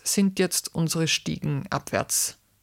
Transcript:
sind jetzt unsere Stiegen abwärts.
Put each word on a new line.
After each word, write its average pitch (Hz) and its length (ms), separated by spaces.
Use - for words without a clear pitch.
sind 196 340
jetzt - 360
unsere 165 340
Stiegen - 600
abwärts. - 680